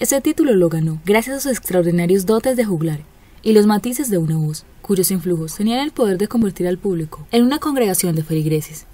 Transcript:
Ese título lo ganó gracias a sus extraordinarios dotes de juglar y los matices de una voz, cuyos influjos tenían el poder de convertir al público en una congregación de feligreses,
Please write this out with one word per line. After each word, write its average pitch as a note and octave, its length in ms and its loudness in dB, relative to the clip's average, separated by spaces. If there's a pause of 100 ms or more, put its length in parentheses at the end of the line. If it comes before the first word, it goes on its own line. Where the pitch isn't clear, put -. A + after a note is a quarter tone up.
Ese C4 220 0
título D4+ 320 2
lo E3+ 160 4
ganó D#3+ 340 -2
gracias A3+ 320 0
a C4+ 40 -8
sus C4+ 120 -2
extraordinarios F3 720 0
dotes A3+ 320 0
de A#3+ 80 2
juglar D#3+ 360 -4 (420)
y A3 100 2
los G#3 140 8
matices B3 420 0
de G3 80 0
una D#3+ 220 0
voz, D#3 260 -4 (160)
cuyos F#3 300 0
influjos E3 460 -4
tenían A3+ 240 0
el D4+ 100 -4
poder G3+ 260 0
de G3+ 100 -2
convertir G#3 420 -2
al F3+ 100 -2
público D#3+ 540 -6
en A#3+ 120 4
una C#4 140 0
congregación G#3+ 580 0
de D#3+ 80 -2
feligreses, D#3 680 -2